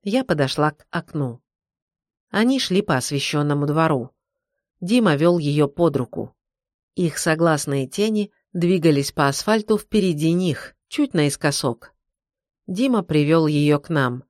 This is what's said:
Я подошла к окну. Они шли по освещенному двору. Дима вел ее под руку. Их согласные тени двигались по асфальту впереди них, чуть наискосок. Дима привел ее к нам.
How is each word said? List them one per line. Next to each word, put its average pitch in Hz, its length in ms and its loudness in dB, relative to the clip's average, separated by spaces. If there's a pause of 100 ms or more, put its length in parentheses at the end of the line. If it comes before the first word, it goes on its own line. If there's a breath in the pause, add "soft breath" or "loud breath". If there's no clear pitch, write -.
Я 233 220 -2
подошла 147 480 0
к - 180 -20
окну. 143 520 -8 (880)
Они 247 280 0
шли 196 240 0
по 160 140 -2
освещенному 143 720 -2
двору. 156 440 0 (720)
Дима 196 360 2
вел 175 220 2
ее 147 300 0
под 165 280 0
руку. - 400 -6 (600)
Их 170 220 -2
согласные 156 720 0
тени 208 420 -2 (220)
двигались 170 600 2
по 143 160 0
асфальту 208 500 0
впереди 170 540 0
них, 175 420 -2 (140)
чуть 285 260 -4
наискосок. 147 800 -2 (720)
Дима 220 360 0
привел 156 440 2
ее 147 320 2
к 147 100 -8
нам. 131 400 -2